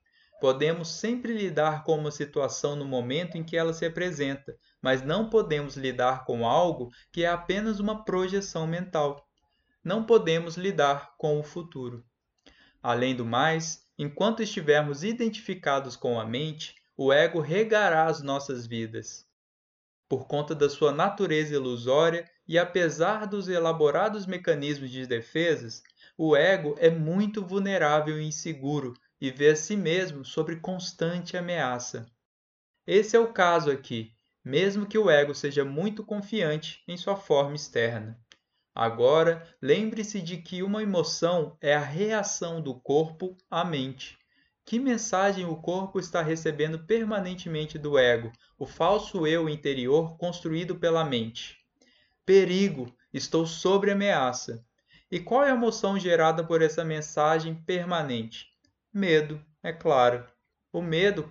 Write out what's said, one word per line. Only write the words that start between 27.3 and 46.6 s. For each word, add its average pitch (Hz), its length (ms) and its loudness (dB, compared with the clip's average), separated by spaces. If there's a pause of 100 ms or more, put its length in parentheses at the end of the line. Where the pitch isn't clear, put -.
vulnerável 165 760 0
e 156 80 -6
inseguro 143 680 -6 (260)
e 135 100 -4
vê 143 200 6
a 156 60 8
si 156 200 -4
mesmo 170 480 -2
sob 160 380 -4
constante 180 760 -6
ameaça. 131 760 -4 (800)
Esse 202 300 4
é - 20 8
o 226 140 2
caso 170 360 4
aqui, 117 440 -6 (320)
mesmo 196 400 0
que 208 120 -2
o 208 120 4
ego 147 260 6
seja 143 300 -2
muito 196 400 -6
confiante 196 840 -4
em 175 80 -10
sua 196 220 -4
forma 143 380 2
externa. 117 600 -4 (580)
Agora, 139 720 4 (140)
lembre-se 208 580 0
de 170 180 -8
que 180 260 -8
uma 202 180 -2
emoção 170 800 0
é 147 140 4
a 151 40 2
reação 170 800 -4
do 139 140 -6
corpo 160 640 -2 (120)
à 175 140 -2
mente. 135 540 -6 (480)
Que 226 140 -2
mensagem 196 640 0
o 165 100 -4
corpo 185 440 -4
está 180 240 -4
recebendo 160 560 -2